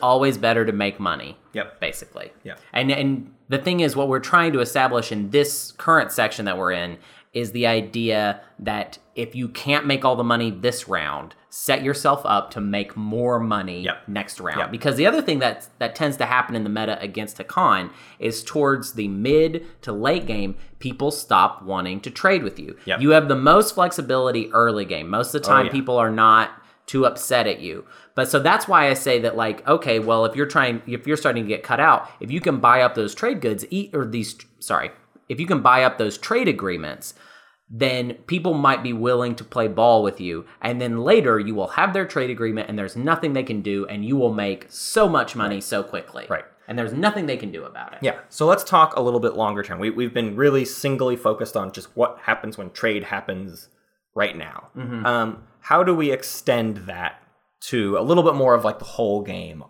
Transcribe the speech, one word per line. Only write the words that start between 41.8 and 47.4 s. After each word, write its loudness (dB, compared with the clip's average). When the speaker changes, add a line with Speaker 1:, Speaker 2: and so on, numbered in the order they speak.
Speaker 1:
their -2
trade -4
agreement -4
and -8
there's -8
nothing 0
they -2
can -6
do -2
and -8
you 0
will 2
make -4
so 0
much 0
money -2
Speaker 2:
Right. -8
Speaker 1:
so -2
quickly. -12
Speaker 2:
Right. -6
Speaker 1:
And -10
there's -4
nothing 0
they -2
can -10